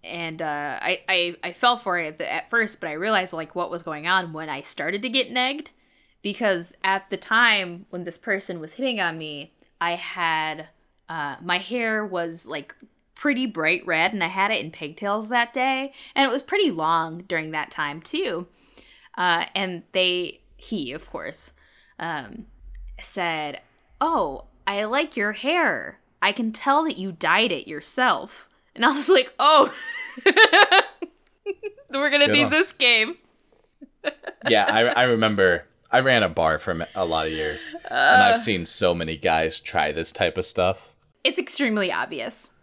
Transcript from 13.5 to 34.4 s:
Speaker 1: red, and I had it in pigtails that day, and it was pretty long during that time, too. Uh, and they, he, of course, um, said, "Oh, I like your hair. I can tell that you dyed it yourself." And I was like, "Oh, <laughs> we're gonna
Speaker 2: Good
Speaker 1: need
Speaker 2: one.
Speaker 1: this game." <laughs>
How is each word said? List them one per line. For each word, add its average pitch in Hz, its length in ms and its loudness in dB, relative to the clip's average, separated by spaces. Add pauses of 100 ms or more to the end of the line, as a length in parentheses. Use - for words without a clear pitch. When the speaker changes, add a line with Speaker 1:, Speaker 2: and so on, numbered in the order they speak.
Speaker 1:
red, 170 260 0
and 202 120 -4
I 165 40 -2
had 196 240 0
it 160 120 -2
in 156 80 -10
pigtails 202 580 -6
that 240 240 0
day, 269 400 -2 (220)
and 277 140 4
it - 20 -2
was 277 120 -2
pretty 392 280 2
long 165 560 -2
during 156 240 -4
that 156 200 -6
time, 151 300 -6
too. 180 460 -4 (680)
Uh, 175 280 2 (100)
and 185 280 -4 (100)
they, 180 480 0 (160)
he, 147 340 -6
of 151 180 -12
course, - 440 -12 (460)
um, 151 460 -10 (540)
said, 160 640 -6 (400)
"Oh, 226 440 -2 (220)
I 202 160 -2
like 269 320 -2
your 208 160 0
hair. 254 680 -2 (220)
I 202 120 2
can 220 180 -4
tell 277 320 2
that 320 140 -4
you 190 160 -8
dyed 175 400 2
it 143 160 -8
yourself." - 800 -2 (260)
And 226 80 -2
I 302 80 6
was 277 160 -2
like, 262 320 4
"Oh, 302 340 6 (240)
<laughs> - 280 -6 (1700)
we're 277 180 0
gonna 285 180 4
Speaker 2:
Good - 60 2
Speaker 1:
need 285 100 6
Speaker 2:
one. - 80 0
Speaker 1:
this 311 220 2
game." 240 420 4 (880)
<laughs> - 80 -2 (380)